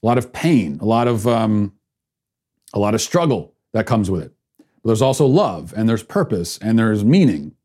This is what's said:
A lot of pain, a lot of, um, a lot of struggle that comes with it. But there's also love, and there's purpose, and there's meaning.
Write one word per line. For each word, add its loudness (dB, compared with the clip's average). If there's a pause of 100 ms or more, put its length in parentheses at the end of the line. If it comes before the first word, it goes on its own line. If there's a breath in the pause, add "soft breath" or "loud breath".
A -6
lot 2
of -4
pain, 0
a -6
lot 2
of, 0
um, 0 (1000)
a -4
lot 0
of -2
struggle -2 (200)
that -2
comes 0
with -4
it. -16 (260)
But -12
there's 2
also 2
love, 0
and 0
there's -2
purpose, -4
and 0
there's 0
meaning. 2